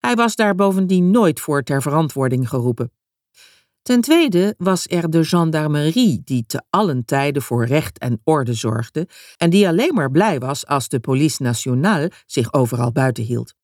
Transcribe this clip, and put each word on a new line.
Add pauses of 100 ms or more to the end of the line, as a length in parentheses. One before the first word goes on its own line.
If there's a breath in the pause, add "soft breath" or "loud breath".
Hij
was
daar
bovendien
nooit
voor
ter
verantwoording
geroepen. (880 soft breath)
Ten
tweede
was
er
de
gendarmerie,
die
te
allen
tijde
voor
recht
en
orde
zorgde (280 loud breath)
en
die
alleen
maar
blij
was
als
de
Police
Nationale (160 loud breath)
zich
overal
buiten
hield.